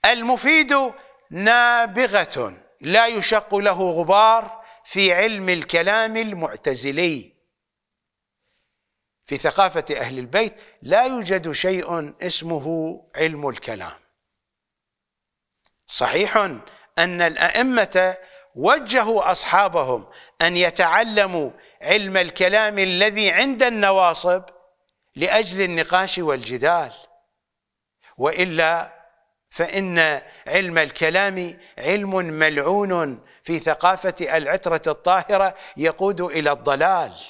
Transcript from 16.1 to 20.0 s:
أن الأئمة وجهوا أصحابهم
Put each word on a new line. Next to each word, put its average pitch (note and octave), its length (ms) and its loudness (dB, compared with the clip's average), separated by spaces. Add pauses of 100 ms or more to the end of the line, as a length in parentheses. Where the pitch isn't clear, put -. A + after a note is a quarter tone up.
أن F3 240 0
الأئمة F#3 960 2 (380)
وجهوا A3 760 2
أصحابهم E3 760 0 (320)